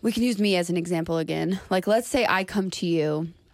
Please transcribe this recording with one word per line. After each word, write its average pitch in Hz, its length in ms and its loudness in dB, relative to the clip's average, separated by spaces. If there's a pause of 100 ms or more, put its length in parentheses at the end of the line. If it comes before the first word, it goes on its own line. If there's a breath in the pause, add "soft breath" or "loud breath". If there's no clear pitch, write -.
we 220 80 2
can 226 120 -2
use 240 160 0
me 202 160 4
as 175 140 0
an 175 80 0
example 165 400 -2
again. 160 420 -2 (100)
Like, 185 180 2
let's 220 200 2
say 247 220 0
I 190 140 2
come 190 280 -2
to - 140 -6
you. 160 440 0 (240)